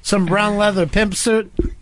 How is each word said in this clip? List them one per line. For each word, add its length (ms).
Some 240
brown 300
leather 300
pimp 280
suit? 360